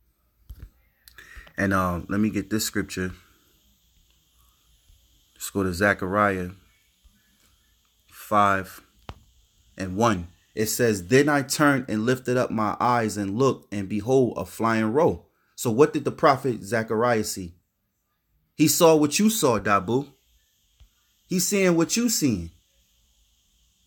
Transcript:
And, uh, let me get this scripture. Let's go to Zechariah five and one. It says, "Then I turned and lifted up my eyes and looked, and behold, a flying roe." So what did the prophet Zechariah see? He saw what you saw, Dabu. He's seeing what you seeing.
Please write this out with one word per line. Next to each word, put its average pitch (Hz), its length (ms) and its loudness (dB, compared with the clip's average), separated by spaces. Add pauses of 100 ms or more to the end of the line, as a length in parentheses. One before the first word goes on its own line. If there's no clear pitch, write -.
(1600)
And, 98 180 0
uh, 90 340 -2
let 101 120 -2
me 107 100 0
get 95 180 -6
this 107 160 -4
scripture. 92 480 -6 (2250)
Let's - 160 -14
go 98 140 -2
to 92 100 -2
Zechariah 95 760 0 (1600)
five 98 720 0 (960)
and 92 200 -8
one. 101 320 0 (260)
It 107 120 -2
says, 107 420 -2
"Then 139 200 4
I 143 140 2
turned 139 480 0
and 110 160 -4
lifted 127 320 -2
up - 120 -2
my 104 300 -2
eyes 113 380 0
and 101 200 -4
looked, 131 340 -2
and 101 140 -6
behold, 110 520 0
a 92 80 -6
flying 113 480 -2
roe." 135 320 0 (280)
So 120 180 -4
what 147 200 4
did 156 120 -6
the 123 80 -2
prophet 135 500 2
Zechariah 110 640 0
see? 90 320 -10 (1000)
He 151 140 4
saw 160 260 6
what 151 240 2
you 208 100 4
saw, 139 300 2
Dabu. 104 540 0 (1120)
He's 180 200 -4
seeing 190 300 2
what 165 200 0
you 233 120 0
seeing. 104 440 -2 (1300)